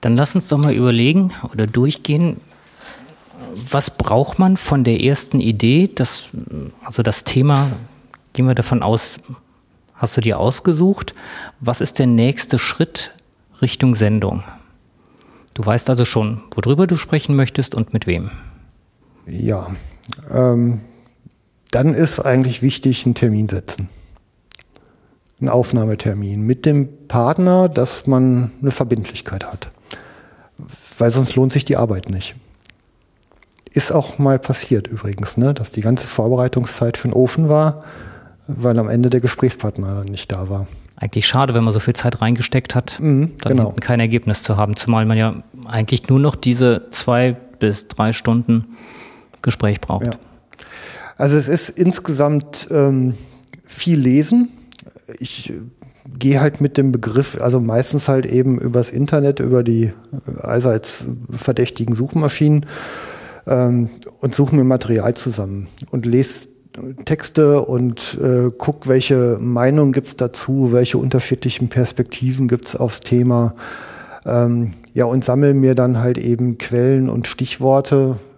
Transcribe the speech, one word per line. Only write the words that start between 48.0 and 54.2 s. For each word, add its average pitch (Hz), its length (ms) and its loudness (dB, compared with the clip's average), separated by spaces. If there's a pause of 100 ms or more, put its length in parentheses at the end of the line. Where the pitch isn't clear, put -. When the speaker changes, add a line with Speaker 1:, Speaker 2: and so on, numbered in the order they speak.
Speaker 1:
Stunden 117 640 0 (680)
Gespräch 104 380 -2
braucht. 110 260 -4
Speaker 2:
Ja. 117 60 -4 (1040)
Also 143 200 2
es 135 120 0
ist 165 200 0
insgesamt, 147 1040 0
ähm, 135 420 2 (500)
viel - 360 -2
Lesen. 151 480 4 (720)